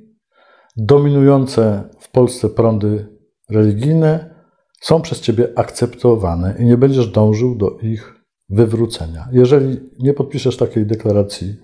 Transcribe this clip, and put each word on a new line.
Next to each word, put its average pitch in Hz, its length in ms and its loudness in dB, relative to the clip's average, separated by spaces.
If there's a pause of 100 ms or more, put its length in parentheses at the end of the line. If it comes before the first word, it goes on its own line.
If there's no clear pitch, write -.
(760)
dominujące 135 1120 2 (120)
w - 80 -20
Polsce 123 400 0
prądy 107 720 -2 (320)
religijne 143 840 0 (460)
są 160 220 0
przez - 180 -10
ciebie 117 360 0
akceptowane 101 1000 -2
i 120 60 0
nie 120 120 4
będziesz 131 300 2
dążył 107 480 0
do 101 240 -4
ich 110 360 -8 (340)
wywrócenia. 107 840 -2
Jeżeli 127 680 2
nie 135 160 0
podpiszesz 131 420 -4
takiej 110 300 -2
deklaracji, 101 760 -4